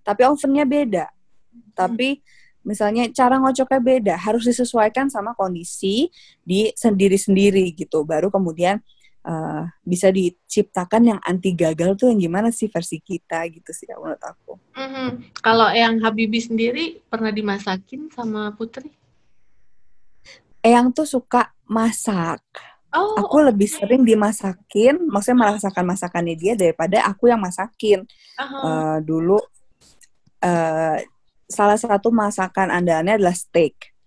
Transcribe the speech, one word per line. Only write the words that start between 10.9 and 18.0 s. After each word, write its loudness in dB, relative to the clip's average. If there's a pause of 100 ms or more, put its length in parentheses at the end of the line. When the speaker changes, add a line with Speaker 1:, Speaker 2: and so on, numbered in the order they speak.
Speaker 1:
yang 2
anti -2
gagal 0
tuh 2
yang 2
gimana 0
sih -4
versi -6
kita -8
gitu -18
sih, -16
menurut -12
aku. -18 (160)
Speaker 2:
Mhm. -10
Kalau 2
yang 2
Habibie 0
sendiri -4
pernah -6
dimasakin -6